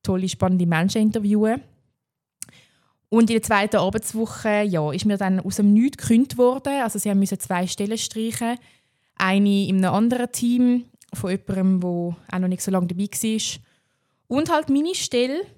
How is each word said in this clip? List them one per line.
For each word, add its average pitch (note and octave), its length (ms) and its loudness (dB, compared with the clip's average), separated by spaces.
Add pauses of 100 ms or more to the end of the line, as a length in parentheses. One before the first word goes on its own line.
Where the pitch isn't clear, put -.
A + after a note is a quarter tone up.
tolle, F#3 260 -2
spannende F#3 380 0
Menschen F3+ 340 2
interviewen. G#3+ 600 2 (1500)
Und A3 200 4
in A3+ 60 0
der A3 80 2
zweiten G#3 320 2
Arbeitswoche, G#3 880 -2
ja, D#3+ 300 0
ist F#3+ 120 -6
mir G#3 120 2
dann F#3 240 0
aus G3 160 -4
dem G3+ 160 6
Nichts A#3+ 240 4
gekündigt A#3+ 400 2
worden. C4 440 2
Also G#3+ 160 -4
sie G#3 120 -2
haben G3 100 2
müssen G3 220 0
zwei F3+ 260 -2
Stellen G#3 300 -4
streichen. A3+ 600 -4 (600)
Eine G3 500 0
in F#3+ 160 0
einem F#3 100 0
anderen A#3+ 380 -2
Team B3 540 0 (280)
von - 160 -6
jemandem, F#3+ 520 0
der F3+ 80 -2
auch F3 500 -4
noch F#3 80 0
nicht F#3 140 -4
so F#3+ 100 -4
lange F3+ 160 0
dabei F3+ 240 -4
war. - 480 -4 (680)
Und D4+ 220 -2
halt D#4 200 0
meine D4+ 260 0
Stelle C4 460 -2 (160)